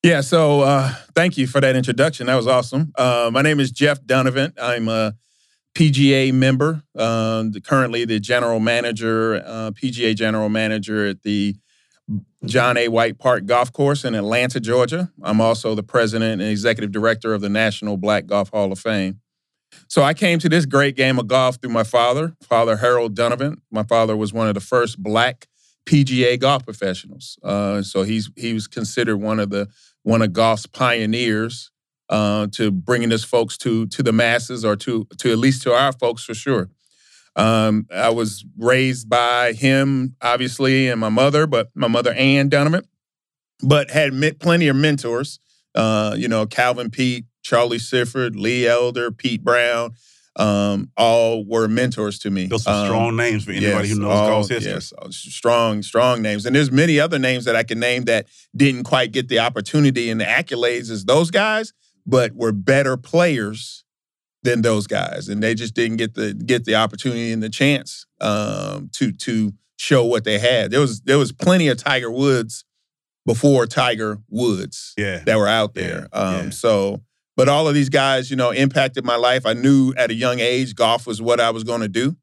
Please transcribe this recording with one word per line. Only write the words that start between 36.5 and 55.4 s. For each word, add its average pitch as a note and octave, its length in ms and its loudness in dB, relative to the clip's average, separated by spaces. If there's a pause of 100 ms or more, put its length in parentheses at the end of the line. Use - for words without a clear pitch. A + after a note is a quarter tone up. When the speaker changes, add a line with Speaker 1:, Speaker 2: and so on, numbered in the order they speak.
Speaker 1:
Um, A2 580 2
I A#2 160 2
was G#2+ 340 -2 (140)
raised B2+ 520 0
by A#2+ 440 2
him, C3+ 680 0
obviously, B2+ 680 0
and A#2 100 -2
my A2 100 -2
mother, C#3+ 380 2
but A#2+ 260 -2
my B2 140 -2
mother, A#2 260 0
Ann C#3 360 2
Donovan, D3 340 2 (800)
but C#3+ 260 4
had C#3+ 240 0
met D3+ 260 -2
plenty E3+ 280 2
of C3+ 80 2
mentors. C#3 640 -2 (340)
Uh, G#2+ 440 0
you B2 100 -4
know, A2 180 0
Calvin B2 440 -2
Peete, B2 360 -4 (180)
Charlie A#2+ 340 0
Sifford, A#2+ 580 -4
Lee A#2 320 0
Elder, A#2+ 440 0
Pete A#2 320 -6
Brown, A#2+ 500 0 (420)
um, G2+ 640 0
all A2+ 480 2
were A2+ 240 0
mentors A2+ 500 -2
to G#2 100 -6
me. F#2 180 -2
Speaker 2:
Those A2+ 200 -4
are G#2 140 0
Speaker 1:
Um, G2+ 60 0
Speaker 2:
strong A2+ 280 0
names A2 300 -2
for G2+ 60 -10
anybody G2+ 380 0
Speaker 1:
yes, G#2+ 80 -2
Speaker 2:
who G2+ 60 -2
knows G2+ 80 0
Speaker 1:
all, G#2 180 2
Speaker 2:
golf's G#2+ 200 0
history. G#2+ 240 -4
Speaker 1:
yes, - 280 -10
uh, - 60 -18
s-, - 80 -16
strong, A#2 680 0